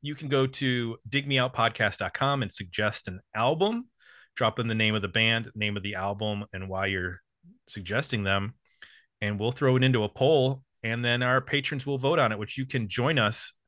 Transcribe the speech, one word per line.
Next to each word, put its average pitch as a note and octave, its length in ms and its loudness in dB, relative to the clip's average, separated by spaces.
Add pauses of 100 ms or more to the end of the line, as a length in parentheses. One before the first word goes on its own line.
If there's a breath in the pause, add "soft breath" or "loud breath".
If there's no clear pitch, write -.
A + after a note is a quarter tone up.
you D3 140 -8
can C#3+ 140 -10
go C3+ 180 4
to B2 500 -2 (120)
dig C#3 200 0
me C#3 100 2
out B2+ 160 0
podcast A2+ 440 2
dot F#2 160 -4
com C#3 280 0
and G2+ 100 -4
suggest G#2 560 -4
an F#2 120 -10 (160)
album. F3 520 2 (460 loud breath)
Drop - 240 2
in A#2 100 0
the A2+ 60 0
name A2 200 4
of G#2+ 80 0
the G2+ 60 -2
band, A2+ 460 2
name G#2 220 -2
of G2 60 -8
the G2+ 120 -6
album, G2+ 580 -4
and F#2+ 160 -8
why F#2+ 180 -2
you're F2+ 340 -2 (480)
suggesting G#2 560 -4
them. G2 300 0 (680 loud breath)
And G#2 180 -4
we'll A2+ 140 0
throw C3 240 2
it B2+ 80 4
into B2+ 180 4
a G#2+ 60 0
poll, C3+ 560 2 (180)
and A#2 220 -4
then A#2+ 180 0
our B2+ 180 2
patrons C#3 460 -4
will C#3 120 -2
vote C#3 200 2
on A#2 140 4
it, G#2 60 -6
which G#2 200 -8
you C3+ 80 -4
can A#2+ 220 -4
join C3+ 300 0
us G#2+ 360 0 (140)